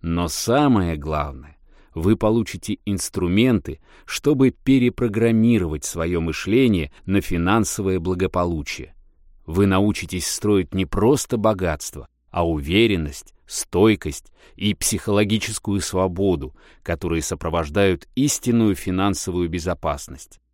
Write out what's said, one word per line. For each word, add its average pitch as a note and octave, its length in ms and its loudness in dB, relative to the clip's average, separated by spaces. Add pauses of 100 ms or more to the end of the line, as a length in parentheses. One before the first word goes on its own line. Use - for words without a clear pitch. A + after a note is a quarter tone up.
Но E2+ 280 -2
самое A2+ 680 2
главное, D2 640 -8 (360)
вы F#2 220 2
получите G#2+ 720 -2
инструменты, G2 920 0 (260)
чтобы C3+ 460 2
перепрограммировать A2+ 1300 2
свое E2+ 380 -2
мышление F#2+ 720 0 (120)
на G2 160 2
финансовое F#2 800 0
благополучие. F2 920 -4 (500)
Вы F#2+ 220 2
научитесь F#2+ 600 0
строить G2+ 460 0
не F#2+ 140 -2
просто A#2+ 500 0
богатство, F2+ 720 -2 (220)
а F2 180 -2
уверенность, E2 840 0 (120)
стойкость - 880 0 (240)
и G#2 180 0
психологическую G#2 1040 -2
свободу, F#2 760 0 (260)
которые E2 400 -4
сопровождают E2+ 960 0
истинную A#2 580 2
финансовую F#2 760 -2
безопасность. D#2+ 920 -6 (140)